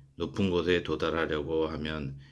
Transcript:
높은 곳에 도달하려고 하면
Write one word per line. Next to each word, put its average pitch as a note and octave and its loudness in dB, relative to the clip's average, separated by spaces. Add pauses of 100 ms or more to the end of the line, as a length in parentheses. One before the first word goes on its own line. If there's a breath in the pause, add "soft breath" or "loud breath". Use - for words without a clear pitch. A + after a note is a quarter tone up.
(160)
높은 F#2 0
곳에 F2 4
도달하려고 D#2 0
하면 D2+ -6 (140 loud breath)